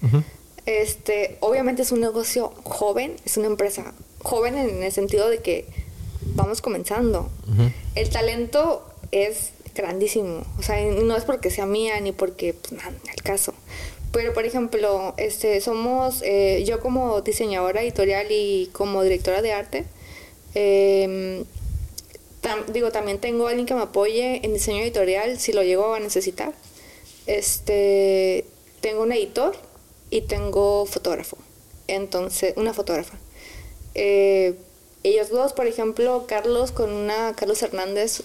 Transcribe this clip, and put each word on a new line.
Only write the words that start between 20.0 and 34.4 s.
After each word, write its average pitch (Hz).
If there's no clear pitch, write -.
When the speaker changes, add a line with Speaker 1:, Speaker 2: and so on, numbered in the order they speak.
Speaker 2:
em, 196
tam-, 214
digo, 226
también 208
tengo 233
alguien 240
que 262
me 240
apoye 226
en 214
diseño 208
editorial 214
si -
lo 202
llego 190
a 220
necesitar. 208
Este, 196
tengo 214
un 226
editor 247
y 220
tengo 202
fotógrafo. -
Entonces, 190
una 220
fotógrafa. -
Eh, 196